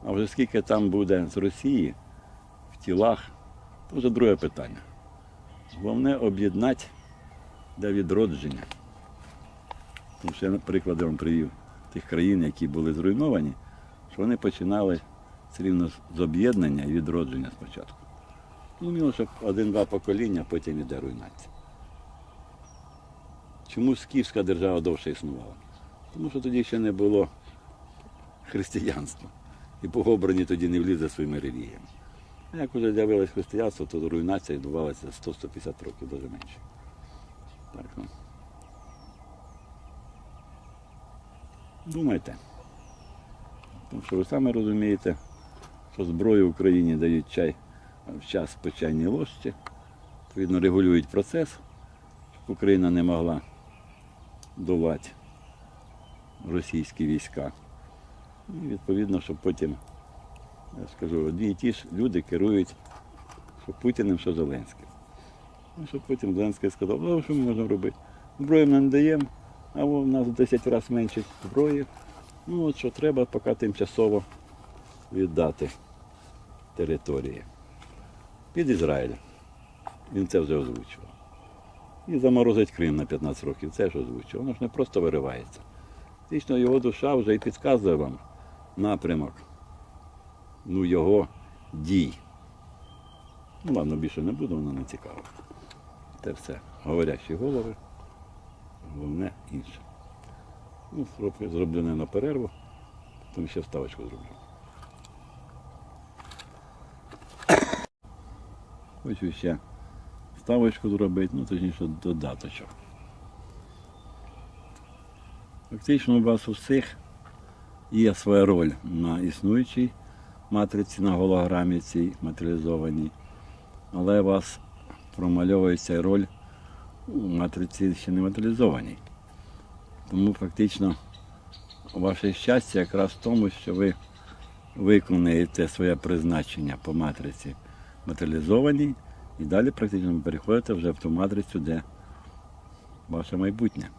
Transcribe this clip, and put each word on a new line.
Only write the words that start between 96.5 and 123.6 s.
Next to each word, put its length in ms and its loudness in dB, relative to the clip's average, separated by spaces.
говорячі 500 -2
голови, 420 -4
головне 380 -6
інше. 280 -12
Ну, 140 -6
зроблю, 300 -6
зроблю, 340 0
не 120 0
на 120 -4
перерву, 440 -2
потім 200 -8
ще 120 -6
вставочку 420 -8
зроблю. 240 -14
Хочу 300 -4
ще 260 -4
вставочку 520 2
зробити, 480 0
ну, 80 -4
точніше, 420 -4
додаточок. 840 -6
Фактично, 460 4
у 60 8
вас 260 4
у 40 -4
всіх 440 0
є 200 6
своя 300 6
роль 260 6
на 360 -2
існуючій 720 0
матриці, 520 0
на 100 4
голограмі 680 2
цій 320 -2
матеріалізованій, 880 -2